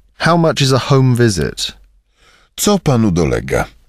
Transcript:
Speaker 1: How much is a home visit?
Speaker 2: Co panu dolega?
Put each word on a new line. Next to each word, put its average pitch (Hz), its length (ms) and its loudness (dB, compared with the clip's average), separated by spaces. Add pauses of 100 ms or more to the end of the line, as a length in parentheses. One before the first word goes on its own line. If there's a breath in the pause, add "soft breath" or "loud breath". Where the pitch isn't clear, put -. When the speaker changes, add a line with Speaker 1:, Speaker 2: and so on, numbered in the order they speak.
(180)
Speaker 1:
How 165 200 0
much 160 220 0
is 135 120 0
a 131 60 2
home 131 380 2
visit? 95 560 -2 (840 soft breath)
Speaker 2:
Co 202 220 0
panu 113 320 0
dolega? 65 540 -2 (240)